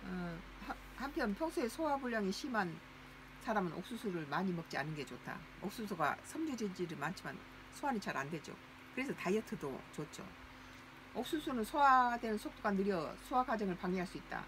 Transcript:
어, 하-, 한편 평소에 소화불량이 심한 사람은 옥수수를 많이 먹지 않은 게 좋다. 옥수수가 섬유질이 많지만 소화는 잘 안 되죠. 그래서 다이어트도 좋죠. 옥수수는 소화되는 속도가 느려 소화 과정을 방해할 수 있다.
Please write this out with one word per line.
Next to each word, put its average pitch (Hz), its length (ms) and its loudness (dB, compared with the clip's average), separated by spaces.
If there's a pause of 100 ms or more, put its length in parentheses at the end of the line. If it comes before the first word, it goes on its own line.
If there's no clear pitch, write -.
어, 175 340 -4 (280)
하-, 269 80 -4 (220)
한편 262 380 2
평소에 320 340 2
소화불량이 247 640 2
심한 202 460 0 (640)
사람은 196 320 2
옥수수를 180 520 -2
많이 175 260 2
먹지 165 260 -2
않은 151 160 -2
게 147 100 -4
좋다. - 340 -6 (240)
옥수수가 190 640 0
섬유질이 208 720 -2
많지만 143 420 -4 (340)
소화는 262 280 0
잘 147 160 -4
안 139 140 -2
되죠. 160 240 -4 (400)
그래서 254 200 0
다이어트도 175 680 0 (120)
좋죠. - 340 -8 (880)
옥수수는 254 500 0
소화되는 240 760 8
속도가 - 340 0
느려 190 420 4 (140)
소화 254 160 4
과정을 214 320 2
방해할 180 300 0
수 - 120 -8
있다. - 300 -6